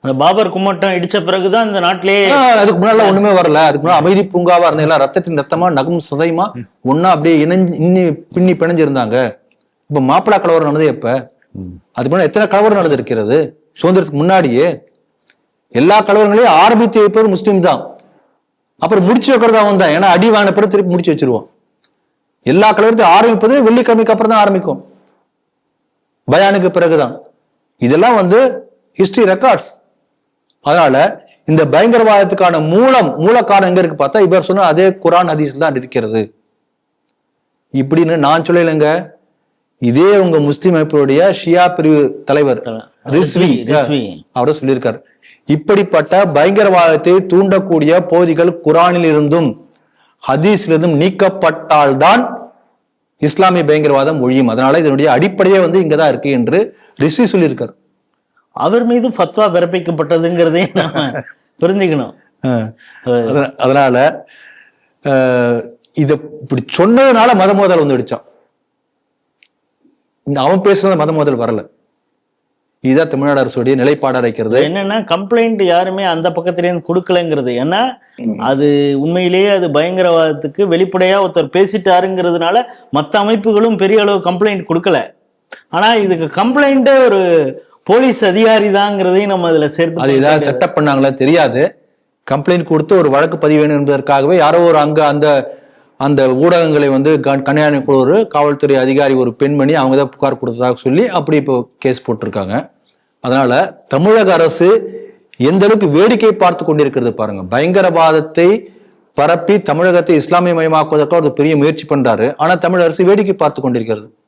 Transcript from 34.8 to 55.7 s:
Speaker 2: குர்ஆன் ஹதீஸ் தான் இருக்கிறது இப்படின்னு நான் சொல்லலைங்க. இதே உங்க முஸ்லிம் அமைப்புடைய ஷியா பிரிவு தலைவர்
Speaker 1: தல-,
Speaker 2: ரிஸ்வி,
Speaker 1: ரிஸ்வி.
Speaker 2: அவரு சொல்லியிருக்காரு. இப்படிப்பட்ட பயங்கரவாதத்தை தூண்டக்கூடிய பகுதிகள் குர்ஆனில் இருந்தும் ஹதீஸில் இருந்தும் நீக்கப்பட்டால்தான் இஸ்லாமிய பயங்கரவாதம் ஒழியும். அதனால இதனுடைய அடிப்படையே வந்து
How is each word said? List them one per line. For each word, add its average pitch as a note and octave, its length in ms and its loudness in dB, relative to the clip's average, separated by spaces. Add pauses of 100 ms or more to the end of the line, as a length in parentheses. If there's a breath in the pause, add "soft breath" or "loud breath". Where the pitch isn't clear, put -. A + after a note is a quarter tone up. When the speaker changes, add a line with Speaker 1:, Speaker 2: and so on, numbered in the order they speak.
Speaker 2:
குர்ஆன் F3 420 0
ஹதீஸ் D3+ 280 -4
தான் D3+ 160 -2
இருக்கிறது A2+ 460 -4 (1500)
இப்படின்னு D#3+ 420 0
நான் D#3 260 2
சொல்லலைங்க. D#3+ 480 0 (880)
இதே C3+ 380 2
உங்க F3 240 2
முஸ்லிம் C#3+ 340 0
அமைப்புடைய D3+ 460 0 (240)
ஷியா F3+ 300 2
பிரிவு D3+ 500 0
தலைவர் C#3 360 -2
Speaker 1:
தல-, A2 240 -12 (200)
Speaker 2:
ரிஸ்வி, D3+ 460 0 (160)
Speaker 1:
ரிஸ்வி. C#3 360 -2 (300)
Speaker 2:
அவரு B2+ 280 0
சொல்லியிருக்காரு. B2+ 380 -2 (480 soft breath)
இப்படிப்பட்ட F3+ 760 0
பயங்கரவாதத்தை F3 920 2 (120)
தூண்டக்கூடிய F3+ 640 0 (140)
பகுதிகள் E3+ 580 0
குர்ஆனில் F3 400 2
இருந்தும் D3+ 440 0 (760)
ஹதீஸில் E3 520 0
இருந்தும் D#3 260 0
நீக்கப்பட்டால்தான் E3 1200 2 (960)
இஸ்லாமிய F3+ 460 0
பயங்கரவாதம் D3 560 0
ஒழியும். B2+ 280 0
அதனால C3 300 2
இதனுடைய D3 320 2
அடிப்படையே F#3+ 480 2
வந்து F3+ 220 2